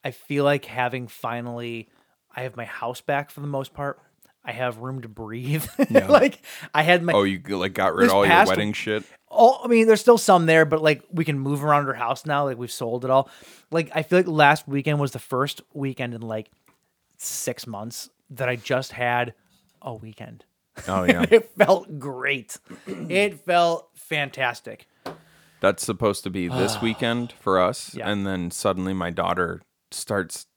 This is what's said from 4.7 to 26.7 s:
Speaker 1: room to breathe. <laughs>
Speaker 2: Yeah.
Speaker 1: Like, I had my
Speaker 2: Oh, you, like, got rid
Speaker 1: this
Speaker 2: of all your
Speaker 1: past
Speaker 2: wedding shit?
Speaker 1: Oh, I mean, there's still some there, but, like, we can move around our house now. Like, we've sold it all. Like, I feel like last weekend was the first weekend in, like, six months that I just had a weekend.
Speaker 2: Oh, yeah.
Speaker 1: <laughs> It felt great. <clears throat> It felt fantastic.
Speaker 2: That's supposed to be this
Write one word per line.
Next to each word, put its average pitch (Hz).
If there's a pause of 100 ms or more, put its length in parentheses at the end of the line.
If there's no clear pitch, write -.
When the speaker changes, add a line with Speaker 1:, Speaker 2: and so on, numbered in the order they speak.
Speaker 1:
room 127
to 117
breathe. 120 (120)
<laughs> 277
Speaker 2:
Yeah. 220
Speaker 1:
Like, 254 (340)
I 151
had 175
my 170
Speaker 2:
Oh, 101
you, 95 (180)
like, 95
got 95
rid 240
Speaker 1:
this 240
Speaker 2:
of 190
all -
your 101
Speaker 1:
past 175
Speaker 2:
wedding 104
shit? 107 (260)
Speaker 1:
Oh, 254
I -
mean, 226
there's 214
still 240
some 175
there, 160
but, 156
like, 151 (100)
we 165
can 147
move 139
around 147
our 135
house 123
now. 147
Like, 131
we've 120
sold 120
it 131
all. 131 (420)
Like, 160
I 160
feel 180
like 175
last 151
weekend 143
was 143
the 123
first 135 (140)
weekend 131
in, 113
like, 110 (680)
six -
months 110 (200)
that 127
I 123
just 131
had 120 (480)
a 120
weekend. 110 (440)
Speaker 2:
Oh, 92
yeah. 175
Speaker 1:
<laughs> -
It 220
felt 185
great. 131 (160)
<clears throat> -
It 185
felt 170
fantastic. 131 (760)
Speaker 2:
That's 95
supposed 101
to 98
be 90
this 104